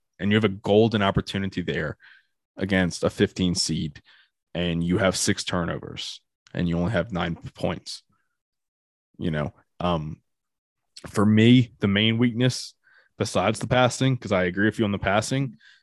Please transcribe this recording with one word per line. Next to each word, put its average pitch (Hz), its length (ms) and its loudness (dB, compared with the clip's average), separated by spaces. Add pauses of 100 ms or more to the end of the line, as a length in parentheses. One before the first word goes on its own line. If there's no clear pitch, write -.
(200)
And 98 100 -2
you 104 80 4
have 107 60 4
a 107 60 2
golden 104 520 2
opportunity 98 640 -2
there 78 340 -6 (580)
against 95 480 0
a 90 60 0
fifteen 92 460 0
seed, - 460 -4 (520)
and 85 300 -2
you 90 160 0
have 95 160 2
six - 300 -2
turnovers, - 760 -6 (320)
and 87 160 -2
you 85 80 -2
only 87 140 0
have 85 200 -2
nine 87 240 -4 (200)
points. - 480 -8 (1120)
You 87 140 -4
know, 76 220 -4 (260)
um, 82 420 -2 (880)
for 104 180 0
me, 117 540 6
the 107 80 0
main 110 320 2
weakness 123 560 -2 (420)
besides 101 420 0
the 110 80 -4
passing, 127 500 2
'cause 98 140 -10
I 92 120 2
agree 92 220 0
with 107 140 0
you 110 60 2
on 101 80 -2
the 95 40 -4
passing, 110 600 -2 (260)